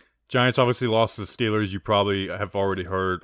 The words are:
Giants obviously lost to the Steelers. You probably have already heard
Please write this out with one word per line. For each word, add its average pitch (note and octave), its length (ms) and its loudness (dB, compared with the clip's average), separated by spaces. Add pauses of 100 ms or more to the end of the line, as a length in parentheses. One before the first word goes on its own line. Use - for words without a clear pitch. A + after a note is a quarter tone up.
(280)
Giants B2 300 2
obviously B2 300 2
lost A2 280 2
to G#2+ 60 -10
the F#2 40 -8
Steelers. G#2+ 460 -2
You G2+ 80 -6
probably G2+ 480 0
have F#2+ 260 -8
already G2 300 0
heard F#2 400 -2